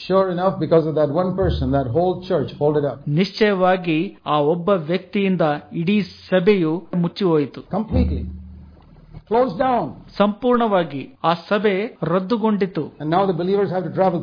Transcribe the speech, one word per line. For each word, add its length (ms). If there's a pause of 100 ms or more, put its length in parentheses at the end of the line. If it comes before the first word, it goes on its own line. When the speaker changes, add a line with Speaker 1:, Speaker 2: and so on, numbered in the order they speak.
(120)
Speaker 1:
Sure 140
enough, 380
because 240
of 80
that 220
one 220
person, 340
that 240
whole 160 (180)
church 160
folded 360
up. 240
Speaker 2:
ನಿಶ್ಚಯವಾಗಿ 1200
ಆ 140
ಒಬ್ಬ 300
ವ್ಯಕ್ತಿಯಿಂದ 720 (320)
ಇಡೀ 280
ಸಭೆಯು 840 (120)
ಮುಚ್ಚಿ 300
ಹೋಯಿತು. 360
Speaker 1:
Completely. 600 (1080)
Closed 260
down. 320 (280)
Speaker 2:
ಸಂಪೂರ್ಣವಾಗಿ 1040
ಆ 100
ಸಭೆ 680
ರದ್ದುಗೊಂಡಿತು. 800
Speaker 1:
And 320
now 120
the 160
believers 260
have 160
to 100
travel 300